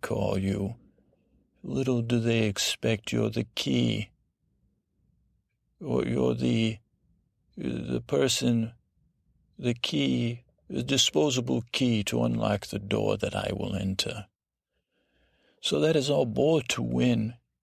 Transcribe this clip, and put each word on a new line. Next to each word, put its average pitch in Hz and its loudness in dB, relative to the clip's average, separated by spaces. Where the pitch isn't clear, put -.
call 107 -2
you. 98 -2
Little 127 0
do 117 2
they 113 4
expect - -2
you're 113 2
the 113 -4
key, 120 0
or 127 0
you're 123 0
the, 113 0
the 120 -4
person, 120 0
the 123 -2
key, 120 -2
the 127 -4
disposable 127 2
key 117 2
to 120 0
unlock 110 0
the 104 -6
door 104 0
that 101 -4
I 101 -2
will 101 -4
enter. 95 -4
So 151 0
that 156 4
is 143 0
all 143 4
bore 135 2
to - -4
win. 120 0